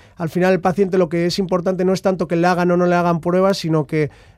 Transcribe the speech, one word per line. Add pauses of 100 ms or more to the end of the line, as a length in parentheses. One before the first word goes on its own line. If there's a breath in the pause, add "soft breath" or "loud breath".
(160 soft breath)
al
final
el
paciente
lo
que
es
importante
no
es
tanto
que
le
hagan
o
no
le
hagan
pruebas,
sino
que, (280 soft breath)